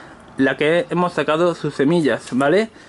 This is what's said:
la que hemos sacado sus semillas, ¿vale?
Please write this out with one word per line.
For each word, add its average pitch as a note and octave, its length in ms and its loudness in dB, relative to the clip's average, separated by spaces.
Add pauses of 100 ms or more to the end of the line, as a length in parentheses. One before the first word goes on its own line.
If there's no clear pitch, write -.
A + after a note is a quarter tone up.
(380)
la C3+ 180 2
que E3 320 0
hemos F3 240 -2
sacado D#3+ 420 0
sus - 200 -8
semillas, C#3 580 0
¿vale? D3+ 380 2 (180)